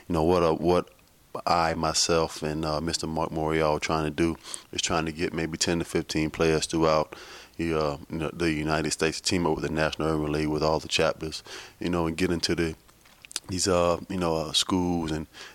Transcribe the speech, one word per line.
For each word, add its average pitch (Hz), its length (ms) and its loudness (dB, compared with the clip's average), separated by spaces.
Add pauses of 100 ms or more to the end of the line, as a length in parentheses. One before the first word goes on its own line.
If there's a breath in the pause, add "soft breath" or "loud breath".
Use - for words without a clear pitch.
you 87 60 0
know, 78 100 2
what, 87 180 4
uh, 82 120 4
what 85 360 2 (540)
I, 82 300 2
myself, 80 680 0
and, 78 200 -2
uh, 76 160 -2
Mister 82 280 -4
Mark 80 220 -2
Morial 78 480 2
are - 20 -4
trying 80 240 0
to 78 60 0
do 82 260 0 (340 loud breath)
is - 100 -4
trying 82 260 0
to 80 40 -2
get 80 240 -4
maybe 82 240 -4
ten 85 220 2
to - 40 -2
fifteen 78 460 0
players 80 340 2
throughout 80 520 2 (400 loud breath)
the, 82 180 -2
uh, 76 220 0 (120)
you 82 100 -6
know, 76 140 -4
the 82 200 0
United 78 400 0
States 80 280 -2
to - 100 -4
team 90 140 2
up 78 120 2
with 67 80 -4
the 73 80 -4
National 78 340 0
Urban 76 240 0
League 76 160 0
with 76 160 0
all 78 160 2
the - 80 -6
chapters, 78 560 -2 (380 loud breath)
you 90 100 -2
know, 87 160 2
and 82 100 -2
get 87 140 2
into 85 240 0
the, 82 220 -2 (720)
these, 92 180 -2
uh, 87 320 4 (100)
you 95 80 -4
know, 85 200 2
uh, 78 160 -2
schools 87 580 0
and 78 160 -4 (280 loud breath)